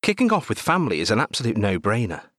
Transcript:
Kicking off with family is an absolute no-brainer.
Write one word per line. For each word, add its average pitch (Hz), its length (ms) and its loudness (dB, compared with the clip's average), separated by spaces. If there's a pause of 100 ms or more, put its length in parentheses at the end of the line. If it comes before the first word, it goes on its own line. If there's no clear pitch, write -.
Kicking 220 240 2
off 196 160 0
with - 100 -2
family 139 440 0
is 95 100 0
an 110 80 4
absolute - 380 -2
no-brainer. 101 640 0 (180)